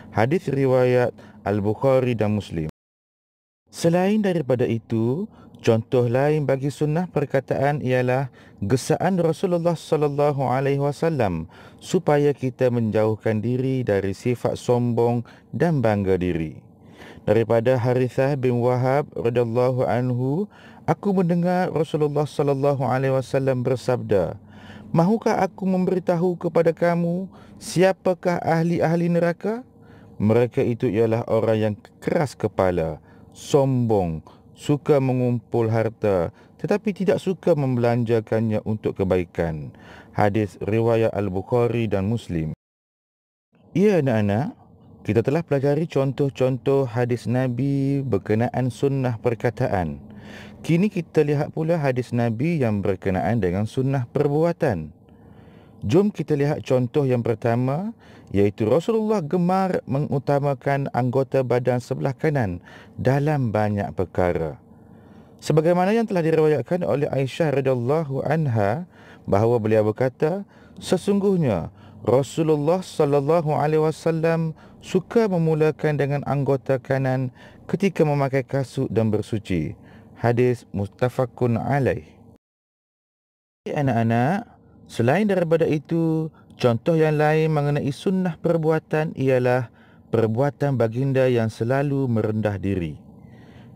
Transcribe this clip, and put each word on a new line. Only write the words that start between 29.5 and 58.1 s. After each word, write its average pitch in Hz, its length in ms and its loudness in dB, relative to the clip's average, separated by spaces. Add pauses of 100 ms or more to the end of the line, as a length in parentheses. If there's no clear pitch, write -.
Mereka 117 400 2
itu 117 240 0
ialah 113 480 2
orang 110 240 2
yang 107 180 0 (220)
keras - 400 -2
kepala, 90 640 0 (320)
sombong, 113 880 0 (320)
suka 143 480 0
mengumpul 123 720 0
harta, 107 560 0 (320)
tetapi 208 320 -2
tidak 185 320 0
suka 175 320 0
membelanjakannya 117 1120 0
untuk 104 320 -4
kebaikan.'" 85 720 -2 (400)
Hadis 104 480 0
riwayat 113 560 2
Al-Bukhari 113 720 -2
dan 98 240 0
Muslim. 82 400 -4 (1200)
Ya, 185 320 4
anak-anak, 110 480 0 (560)
kita 110 160 2
telah 147 160 0
pelajari 143 480 0
contoh-contoh 135 960 0
hadis 120 400 -2
Nabi 135 800 -2
berkenaan 113 640 0
sunnah 131 560 -2
perkataan. 104 800 -2 (560)
Kini 170 320 0
kita 160 320 0
lihat 147 320 -2
pula 160 240 -2
hadis 127 320 -2
Nabi 120 480 0
yang 107 240 0
berkenaan 98 560 0
dengan 92 240 0
sunnah 135 480 -2
perbuatan. 143 800 0 (880)
Jom 190 320 2
kita 151 240 -4
lihat 143 320 -2
contoh 131 400 0
yang 120 160 0
pertama, 127 720 -2 (400)